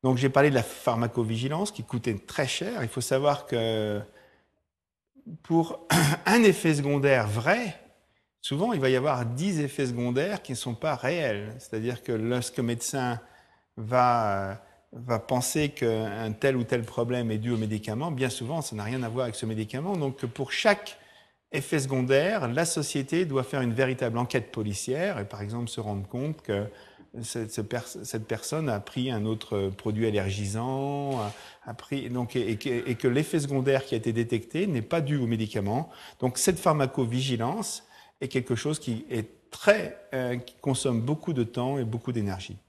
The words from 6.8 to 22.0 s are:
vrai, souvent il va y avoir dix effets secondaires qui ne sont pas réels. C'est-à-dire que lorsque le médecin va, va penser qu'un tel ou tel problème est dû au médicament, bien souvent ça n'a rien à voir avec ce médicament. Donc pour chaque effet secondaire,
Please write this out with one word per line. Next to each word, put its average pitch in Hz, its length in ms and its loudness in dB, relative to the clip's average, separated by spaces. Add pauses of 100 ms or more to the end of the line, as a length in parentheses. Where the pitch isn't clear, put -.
vrai, 160 500 2 (640)
souvent 185 320 -2
il 160 80 0
va 131 80 4
y 131 80 6
avoir 127 280 2
dix 151 360 0
effets 139 260 0
secondaires 123 560 0
qui - 100 -8
ne - 40 -4
sont 120 180 -6
pas 147 220 -2
réels. 120 600 -2
C'est-à-dire 117 440 -6
que - 80 -6
lorsque 120 460 0
le 127 80 0
médecin 120 560 -2 (560)
va, 110 840 2 (320)
va 120 280 -2
penser 143 480 0
qu'un 110 640 -2
tel 131 240 2
ou 120 80 2
tel 120 180 0
problème 120 480 -2
est 110 80 0
dû 117 140 -2
au 117 40 0
médicament, 110 540 -2
bien 131 180 0
souvent 120 320 -4
ça 120 140 -8
n'a 107 80 -6
rien 123 220 -4
à 117 40 -4
voir 123 180 -2
avec 110 100 -6
ce 120 100 -6
médicament. 127 500 -4
Donc 139 300 -4
pour 131 240 -6
chaque - 480 0 (540)
effet 151 260 0
secondaire, 135 720 2